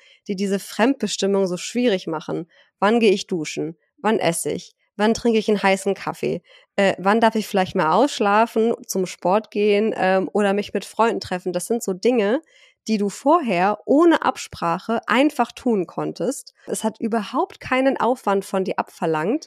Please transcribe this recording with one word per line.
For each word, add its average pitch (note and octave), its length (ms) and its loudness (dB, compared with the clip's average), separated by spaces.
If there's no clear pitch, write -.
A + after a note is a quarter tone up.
die G3+ 80 -4
diese G3 240 -2
Fremdbestimmung G3 840 0
so F3 100 -4
schwierig A3+ 500 -2
machen. D#3+ 400 -6
Wann A3 220 2
gehe G#3+ 120 6
ich F#3+ 140 -2
duschen? D#3 500 -6
Wann A3 200 0
esse E3 300 -2
ich? - 240 -8
Wann A3 180 2
trinke A3+ 240 0
ich G#3 100 -2
einen G#3 140 2
heißen G3 320 2
Kaffee? D3+ 480 -6
Äh, G3 240 2
wann G3+ 220 2
darf A3 160 4
ich G#3 100 -2
vielleicht F#3 300 -2
mal D#3+ 160 2
ausschlafen, A3+ 840 2
zum F#3+ 220 -4
Sport G3 460 -2
gehen, G#3 440 2
ähm, F#3+ 360 2
oder G3+ 220 2
mich G3+ 200 -4
mit G3+ 100 -4
Freunden G#3+ 360 0
treffen? F3+ 320 -6
Das F3+ 140 -4
sind A#3 180 -2
so G3 80 -2
Dinge, A3+ 500 0
die A3 100 2
du G3+ 120 0
vorher A3 760 0
ohne D#4+ 380 4
Absprache - 840 -4
einfach B3+ 460 2
tun G3+ 340 -2
konntest. - 640 -6
Es - 160 -6
hat A3 160 -4
überhaupt A#3 600 -4
keinen C4 400 0
Aufwand G#3 440 0
von F#3+ 200 -2
dir F#3 160 -4
abverlangt, E3+ 680 -2